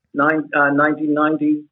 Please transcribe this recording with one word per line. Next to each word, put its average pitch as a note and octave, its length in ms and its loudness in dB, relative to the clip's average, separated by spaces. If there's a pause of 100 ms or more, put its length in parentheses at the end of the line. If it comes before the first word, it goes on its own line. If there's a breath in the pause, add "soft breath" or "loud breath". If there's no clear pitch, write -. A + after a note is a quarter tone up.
(140)
nine-, D3 420 0
uh, C#3+ 160 2
nineteen D3+ 420 0
nineties, D3+ 580 0